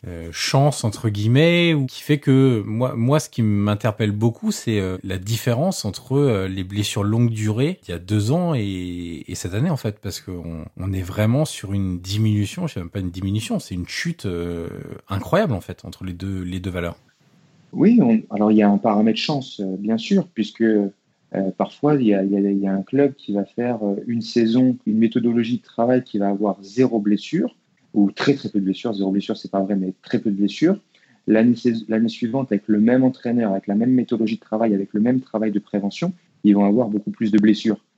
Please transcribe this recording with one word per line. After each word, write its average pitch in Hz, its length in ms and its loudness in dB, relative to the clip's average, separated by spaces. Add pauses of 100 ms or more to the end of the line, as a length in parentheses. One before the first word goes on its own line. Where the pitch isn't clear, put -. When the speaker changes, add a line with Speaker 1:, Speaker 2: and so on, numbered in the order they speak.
Speaker 1:
euh, 82 260 -12
chance, 139 500 0
entre 110 280 -2
guillemets, 156 640 4
ou 143 100 0
qui - 160 -10
fait 151 160 0
que 131 480 4
moi, 110 320 -4
moi, 127 240 2
ce - 80 -12
qui - 140 -2
m'interpelle 104 720 2
beaucoup, 113 380 0
c'est, 110 300 -2
euh, 92 240 -4
la 95 140 -6
différence 117 680 -2
entre, 110 320 -4
euh, 110 320 2
les 95 160 -6
blessures 101 400 -2
longue 117 240 2
durée 110 580 -2
il - 40 -12
y 90 40 -6
a 85 40 -8
deux 101 320 -2
ans 170 240 0
et, 90 760 -6
et 90 60 -8
cette 90 180 -10
année, 117 160 0
en 160 80 -2
fait, 107 240 -6
parce - 220 -10
qu'on, 85 420 -10 (140)
on 95 160 -4
est 92 80 -4
vraiment 107 420 2
sur 98 300 -8
une 95 240 -2
diminution, 104 680 0
je - 80 -8
sais 101 60 -6
même 85 80 -8
pas 101 120 -8
une 92 100 -4
diminution, 98 480 -4
c'est - 160 -10
une 90 120 -6
chute, - 380 -8
euh, 87 440 -6 (420)
incroyable, 160 420 0
en 92 80 -2
fait, - 240 -14
entre - 200 -14
les 92 100 -8
deux, 95 260 -6
les 92 200 -6
deux 92 100 -6
valeurs. 85 260 -6 (760)
Speaker 2:
Oui, 214 280 6
on... 117 300 4
alors 107 200 2
il 107 60 6
y 107 60 6
a 104 80 6
un 101 80 4
paramètre 110 400 2
chance, 135 420 -4
euh, 95 160 -4
bien 107 220 -2
sûr, 180 300 0
puisque, - 340 -4
euh, 101 960 -2
parfois, 143 380 0
il 127 100 2
y 104 80 4
a, 98 100 2
il 98 80 0
y 101 60 2
a, - 20 2
il 101 180 2
y 98 80 -2
a 95 60 0
un 98 80 -2
club 135 340 2
qui - 200 -10
va 101 100 -2
faire, 120 380 -4
euh, 101 140 -2 (100)
une 117 160 -4
saison, 120 640 2
une 110 100 0
méthodologie 117 640 0
de - 40 -10
travail 120 400 0
qui - 140 -10
va 101 140 0
avoir 98 320 -2
zéro 117 380 0
blessure, 107 540 -2 (380)
ou 101 180 2
très, - 220 0
très 135 160 -2
peu 104 120 -2
de 95 40 -2
blessures. 95 300 -2
Zéro 98 160 -2
blessure, 101 260 -2
c'est - 140 -14
pas 98 100 0
vrai, 98 160 0
mais 92 240 -2
très - 200 -4
peu 113 100 -2
de 98 60 -2
blessures. 147 440 0 (460)
L'année 113 280 6
sais-, 117 340 -2
l'année 113 200 2
suivante, 120 420 -4
avec 101 160 0
le 107 140 2
même 123 240 6
entraîneur, 120 480 0
avec 95 140 -4
la 101 80 -2
même 117 180 2
méthodologie 113 440 0
de - 40 -10
travail, 110 340 0
avec 98 200 -4
le 104 60 0
même 127 200 2
travail 110 320 -4
de 101 60 0
prévention, 101 560 -4 (300)
ils 104 100 8
vont 101 100 4
avoir 107 240 2
beaucoup 104 220 -4
plus 107 200 -2
de 104 80 4
blessures. 104 460 2 (140)